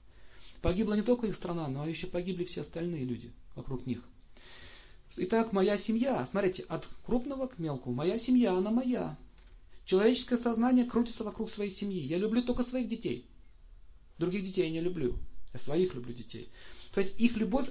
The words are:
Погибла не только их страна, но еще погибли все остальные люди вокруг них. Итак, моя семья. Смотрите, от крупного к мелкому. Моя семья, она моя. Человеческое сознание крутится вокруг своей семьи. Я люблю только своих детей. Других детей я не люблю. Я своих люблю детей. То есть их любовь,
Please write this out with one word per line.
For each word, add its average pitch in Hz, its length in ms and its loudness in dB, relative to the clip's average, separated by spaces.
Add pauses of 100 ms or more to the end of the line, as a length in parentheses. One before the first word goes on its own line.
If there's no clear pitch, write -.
(600)
Погибла 196 340 2
не 208 80 2
только 240 240 2
их 180 100 -2
страна, 165 320 -4
но 139 180 -4
еще 165 220 -6
погибли 175 360 -2
все - 160 -8
остальные 165 440 -4
люди 117 280 -6 (220)
вокруг 127 320 -6
них. 123 180 -4 (1120)
Итак, 220 360 2
моя 196 260 4
семья. 220 520 0
Смотрите, 196 340 0
от - 220 -6 (200)
крупного 262 400 0
к - 120 -10
мелкому. 135 380 -4
Моя 180 220 0
семья, 240 340 6
она 190 180 2
моя. 220 460 0 (720)
Человеческое 233 500 4
сознание 240 480 4
крутится 233 400 0
вокруг 208 260 -4
своей 202 200 -2
семьи. 190 300 -4
Я 147 180 -2
люблю 220 240 2
только 247 220 0
своих 254 240 -2
детей. - 360 -4 (920)
Других 180 260 0
детей 185 200 0
я 160 60 0
не 165 100 -2
люблю. 165 360 0 (380)
Я 123 60 -2
своих 180 340 2
люблю 120 180 -8
детей. 113 380 -10 (440)
То 202 60 2
есть 196 200 2
их 233 160 6
любовь, 214 340 2